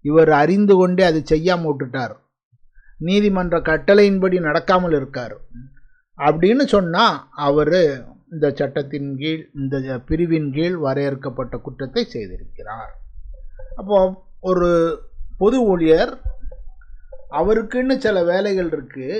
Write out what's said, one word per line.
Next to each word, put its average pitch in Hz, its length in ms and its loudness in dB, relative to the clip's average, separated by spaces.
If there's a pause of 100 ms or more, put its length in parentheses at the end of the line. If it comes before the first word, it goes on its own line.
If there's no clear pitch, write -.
இவர் 156 300 4
அறிந்து 190 440 4
கொண்டே 180 280 4
அதை 160 260 2
செய்யாம 165 360 0
விட்டுட்டார். 127 500 -6 (840)
நீதிமன்ற 180 600 0
கட்டளையின்படி 185 800 4
நடக்காமல் 165 560 2
இருக்காரு 127 420 -6 (800)
அப்படின்னு 175 480 2
சொன்னா 185 680 0
அவரு 151 500 2 (500)
இந்த 151 240 0
சட்டத்தின் 139 640 -6
கீழ், 156 360 -6
இந்த 135 460 -6
பிரிவின் 160 520 0
கீழ் 170 240 -2
வரையறுக்கப்பட்ட 135 800 -4
குற்றத்தை 139 460 -6
செய்திருக்கிறார். 107 880 -12 (840)
அப்போ 202 220 0 (420)
ஒரு 180 280 2 (680)
பொது 240 260 2
ஊழியர், 175 500 4 (1160)
அவருக்குன்னு 226 680 0
சில 202 260 0
வேலைகள் 185 440 0
இருக்கு. 135 400 -8 (120)